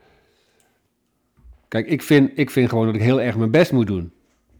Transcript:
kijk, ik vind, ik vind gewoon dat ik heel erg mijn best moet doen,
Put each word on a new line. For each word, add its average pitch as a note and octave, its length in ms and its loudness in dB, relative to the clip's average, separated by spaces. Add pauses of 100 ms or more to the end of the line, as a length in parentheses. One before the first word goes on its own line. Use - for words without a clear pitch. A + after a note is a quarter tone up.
(1700)
kijk, A2 180 -6
ik C#3+ 160 -4
vind, C#3 360 2
ik C#3 120 -2
vind B2 180 0
gewoon A2+ 180 -2
dat A2 80 -2
ik G#2+ 60 -4
heel B2 200 2
erg A2+ 160 -4
mijn A2+ 140 0
best D#3+ 220 2
moet A#2+ 140 0
doen, F2 260 -6 (480)